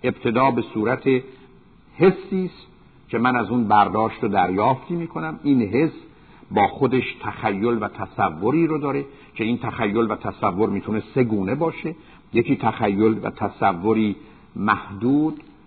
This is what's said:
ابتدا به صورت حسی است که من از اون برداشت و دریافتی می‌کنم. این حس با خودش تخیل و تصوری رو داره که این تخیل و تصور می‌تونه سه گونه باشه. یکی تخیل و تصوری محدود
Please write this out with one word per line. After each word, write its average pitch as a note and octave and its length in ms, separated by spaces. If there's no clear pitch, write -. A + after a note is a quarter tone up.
ابتدا B2+ 460
به A2+ 140
صورت A#2 340
حسی F#3 480
است - 220
که A#2 100
من B2 180
از G#2+ 140
اون A#2+ 180
برداشت G2+ 560
و A2 40
دریافتی G2+ 680
می‌کنم. D#3+ 500
این C#3 180
حس B2+ 300
با G#2 180
خودش B2 520
تخیل A2 600
و G#2 80
تصوری G2+ 800
رو D#3 120
داره C#3 260
که A2+ 100
این A#2 140
تخیل A2 380
و A2 200
تصور G2+ 520
می‌تونه G2+ 340
سه C3 100
گونه G#2+ 300
باشه. D#3+ 400
یکی A#2 240
تخیل A2 680
و G#2+ 80
تصوری G#2 880
محدود A#2 840